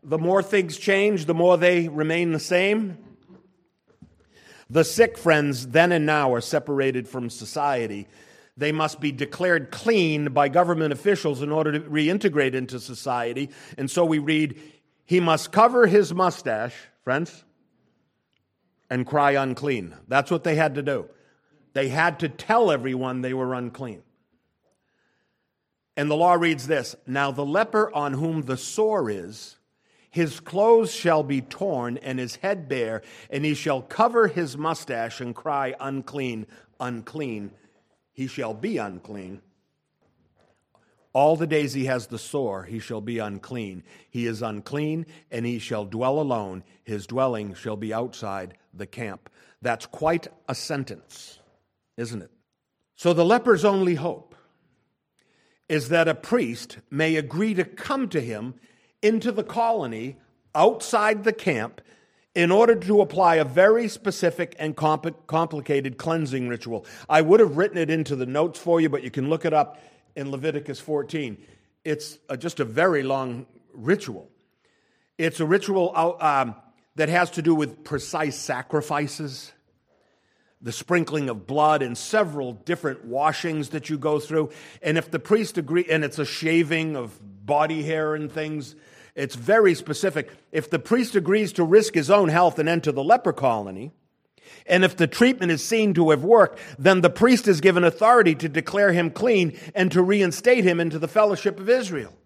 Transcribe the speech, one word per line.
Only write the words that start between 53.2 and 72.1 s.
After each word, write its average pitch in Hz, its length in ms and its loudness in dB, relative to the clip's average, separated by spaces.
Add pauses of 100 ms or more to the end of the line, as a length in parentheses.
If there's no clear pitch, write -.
leper's 220 400 4
only 190 300 2
hope - 400 -8 (1300)
is 147 200 -2
that 165 200 4
a 151 80 0
priest 127 600 -4 (120)
may 160 240 0
agree 156 400 -2
to 180 100 0
come 269 440 -4
to 165 120 -2
him 117 340 -10 (480)
into 220 300 0
the 202 120 -4
colony 139 720 -4 (360)
outside 214 720 2
the 220 80 2
camp 120 480 -4 (540)
in 170 180 2
order 233 240 6
to 196 240 2
apply 170 360 4
a 156 80 4
very 202 440 4
specific 175 720 -4
and 156 180 -6
compli-, 156 380 0 (120)
complicated 147 720 -2
cleansing 135 520 -4
ritual. 117 360 -8 (240)
I 156 140 6
would 185 180 6
have 156 160 4
written 180 220 0
it 156 120 -2
into 147 240 -2
the 127 120 -4
notes 151 320 -2
for 170 220 2
you, 160 80 2
but 139 140 -2
you 127 80 -12
can 135 180 -4
look 160 160 -2
it 156 100 0
up - 260 0 (360)
in 139 140 -8
Leviticus 143 500 -6
fourteen. 143 580 -6 (460)
It's 151 340 -8 (100)